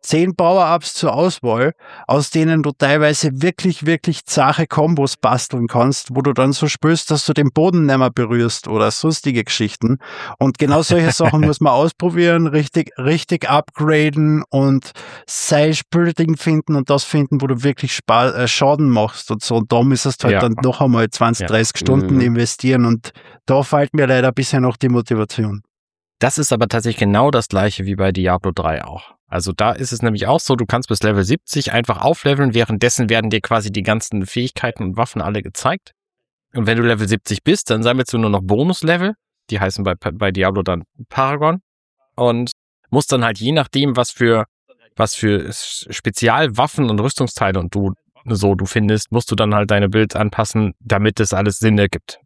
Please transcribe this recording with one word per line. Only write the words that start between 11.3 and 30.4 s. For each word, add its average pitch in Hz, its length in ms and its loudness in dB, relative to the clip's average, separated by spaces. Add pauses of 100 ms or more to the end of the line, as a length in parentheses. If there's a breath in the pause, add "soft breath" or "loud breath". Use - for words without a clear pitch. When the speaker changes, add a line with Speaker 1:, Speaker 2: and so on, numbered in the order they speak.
Speaker 1:
muss 147 180 2
man 151 120 4
ausprobieren, 170 760 2
richtig, 151 500 0
richtig 156 500 -2
upgraden 151 1000 2
und 135 400 2 (380 loud breath)
sein 151 440 0
Spielding 165 640 0
finden 156 380 0
und 139 160 -2
das 139 140 2
finden, 147 360 0
wo 139 60 -2
du 127 160 -2
wirklich 139 320 -2
Spa-, 131 360 2
äh, 120 180 -2
Schaden 143 420 2
machst 107 400 0
und 110 120 -6
so. - 140 -4
Und 110 140 0
darum 127 220 4
ist 123 120 0
es 135 180 -2
halt 120 120 2
Speaker 2:
Ja. 95 60 2
Speaker 1:
dann 113 140 0 (100)
noch 127 160 0
einmal 117 300 2
zwanzig, 117 320 0
Speaker 2:
Ja. 87 60 -4
Speaker 1:
dreißig 110 300 0
Stunden 131 380 2
Speaker 3:
Mhm. 131 60 4
Speaker 1:
investieren 120 640 0
und 117 260 -2 (340 loud breath)
da 139 160 2
fehlt 143 320 0
mir 147 120 2
leider 127 260 2
bisher 135 280 -2
noch 127 160 0
die 131 120 0
Motivation. 110 720 -2 (560)
Speaker 2:
Das 131 200 -2
ist 143 140 0
aber 117 140 2
tatsächlich 113 340 -2
genau 110 300 4
das 120 180 0
Gleiche 98 360 -2
wie 98 120 -4
bei 95 140 2
Diablo 90 420 0
drei 80 320 -4
auch. - 280 -16 (140)
Also 92 240 -6
da 107 220 0
ist 127 200 -6
es 117 100 -6
nämlich 113 240 0
auch 143 120 2
so, - 180 0